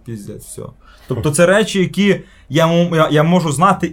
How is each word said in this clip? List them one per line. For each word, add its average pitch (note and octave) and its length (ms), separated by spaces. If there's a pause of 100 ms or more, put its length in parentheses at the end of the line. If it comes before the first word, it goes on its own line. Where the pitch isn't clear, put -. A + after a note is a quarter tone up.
піздець, G#2 400
все. - 180 (460)
Тобто B2+ 220
це E3+ 160
речі, G3 340
які F3+ 400 (280)
я D#3+ 200
м-, E3+ 280
я, D#3 140
я D3+ 120
можу E3 300
знати F3 400